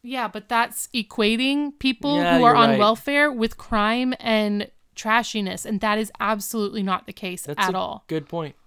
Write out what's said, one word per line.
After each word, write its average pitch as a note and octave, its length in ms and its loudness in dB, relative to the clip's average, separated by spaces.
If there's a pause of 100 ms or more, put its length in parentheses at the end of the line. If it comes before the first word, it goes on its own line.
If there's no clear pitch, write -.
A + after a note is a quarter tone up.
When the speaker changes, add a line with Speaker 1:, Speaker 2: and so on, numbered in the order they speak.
Speaker 1:
Yeah, B3 220 -6
but G#3 220 -12
that's - 440 -2
equating B3+ 840 0
people C4+ 380 0
Speaker 2:
Yeah, F3 200 4
Speaker 1:
who B3 60 6
are A#3+ 80 8
Speaker 2:
you're A#3+ 100 6
Speaker 1:
on A3+ 100 6
Speaker 2:
right. G#3+ 80 2
Speaker 1:
welfare C#4+ 520 2
with A3+ 260 -2
crime A#3 600 0
and G#3+ 500 0 (280)
trashiness, G#3+ 680 -2
and G#3+ 140 -4
that G#3+ 180 0
is A3 220 -4
absolutely G#3 640 -4
not F#3+ 240 -2
the G3+ 60 -16
case F3+ 300 -10
Speaker 2:
That's D3 140 -8 (120)
Speaker 1:
at F#3 40 -2
Speaker 2:
a F#3 40 -4
Speaker 1:
all. - 300 -8
Speaker 2:
good D#3 200 -6
point. D#3+ 280 -8 (120)